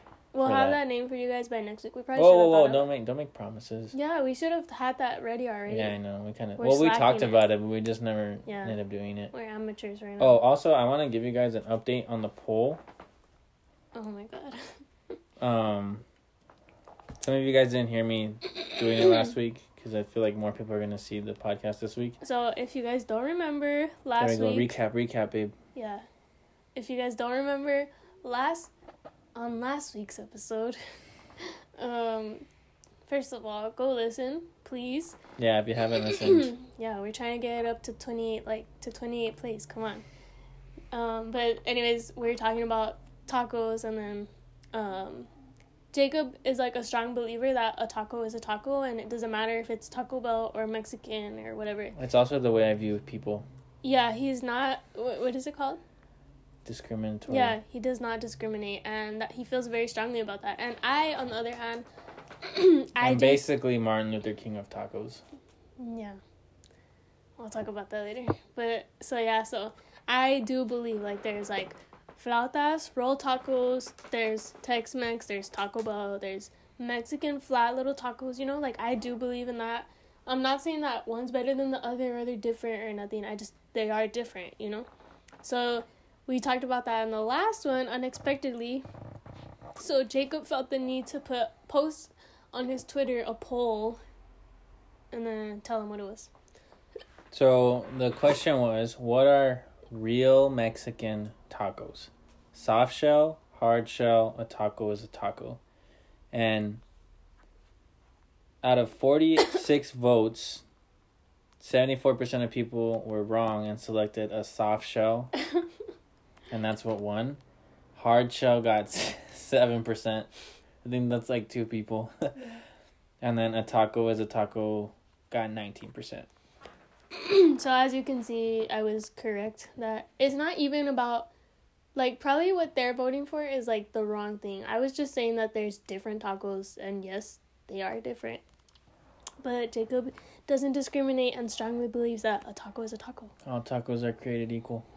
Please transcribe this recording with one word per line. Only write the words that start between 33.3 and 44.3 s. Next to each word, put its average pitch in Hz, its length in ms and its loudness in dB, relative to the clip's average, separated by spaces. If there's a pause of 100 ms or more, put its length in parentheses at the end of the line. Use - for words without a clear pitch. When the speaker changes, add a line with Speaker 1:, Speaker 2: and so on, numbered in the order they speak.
Speaker 1:
of 226 140 -12
all, 214 240 -6
go 262 240 0
listen, 254 480 -2 (220)
please. 254 520 -6 (220)
Speaker 2:
Yeah, 110 220 4
if 107 80 -2
you 117 80 -2
haven't 113 280 0
listened. 254 600 4
Speaker 1:
<clears throat> - 160 -20
Yeah, 220 200 -6
we're 208 120 -6
trying 240 280 -6
to 240 80 -4
get 233 160 -4
it 233 40 -2
up 233 160 -6
to 226 100 -10
twenty-eight, 226 540 -6
like, 220 180 -6 (160)
to 233 100 -10
twenty-eight 233 460 -6
plays. 220 300 -8
Come 220 160 -10
on. 214 200 -8 (880)
Um, 226 400 -4
but 233 340 0
anyways, 233 500 0
we 240 120 -2
were 233 80 0
talking 226 280 0
about 220 340 0 (300)
tacos, 233 560 -2
and 220 140 -4
then, 208 300 -8 (460)